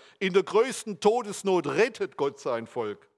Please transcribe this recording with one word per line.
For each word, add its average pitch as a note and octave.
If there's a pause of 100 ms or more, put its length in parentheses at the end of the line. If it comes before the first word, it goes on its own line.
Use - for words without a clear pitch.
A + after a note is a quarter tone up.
(180)
In F3+
der F#3+
größten G#3+
Todesnot G3+
rettet G3
Gott C#3
sein A#2
Volk. G#2+